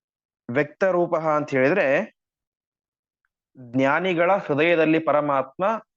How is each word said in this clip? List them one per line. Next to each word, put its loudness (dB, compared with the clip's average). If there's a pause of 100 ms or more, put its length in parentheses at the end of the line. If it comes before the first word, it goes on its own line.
(500)
ವ್ಯಕ್ತರೂಪಃ -2
ಅಂತ -2
ಹೇಳಿದ್ರೆ 0 (1400)
ಜ್ಞಾನಿಗಳ 0
ಹೃದಯದಲ್ಲಿ 2
ಪರಮಾತ್ಮ -2 (140)